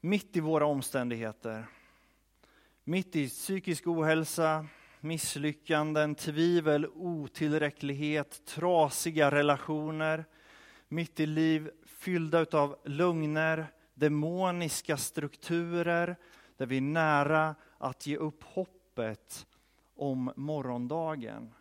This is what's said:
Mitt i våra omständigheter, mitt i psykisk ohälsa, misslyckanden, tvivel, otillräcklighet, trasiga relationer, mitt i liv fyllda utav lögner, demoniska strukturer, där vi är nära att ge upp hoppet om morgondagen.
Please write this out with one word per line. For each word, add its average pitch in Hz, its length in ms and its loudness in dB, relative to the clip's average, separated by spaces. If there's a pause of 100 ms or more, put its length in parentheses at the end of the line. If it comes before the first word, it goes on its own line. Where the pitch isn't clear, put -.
Mitt 190 300 0
i 175 40 4
våra 156 260 2
omständigheter, 117 1000 -2 (1160)
mitt 180 320 -4
i 143 140 0
psykisk 180 580 -4
ohälsa, 156 800 2 (320)
misslyckanden, 151 1160 -2
tvivel, 156 680 2
otillräcklighet, 151 1600 -4
trasiga 156 840 2
relationer, 156 920 0 (640)
mitt 160 320 -6
i 156 60 4
liv 156 460 2 (140)
fyllda 165 540 0
utav 147 440 2
lögner, 156 840 0 (260)
demoniska 165 1040 0
strukturer, 170 1200 -2 (420)
där 135 80 -2
vi 127 120 -2
är 131 40 0
nära 156 720 2 (220)
att - 300 -6
ge 143 100 -2
upp 156 260 -6
hoppet - 1040 -8 (480)
om 127 400 -4
morgondagen. 127 1300 -6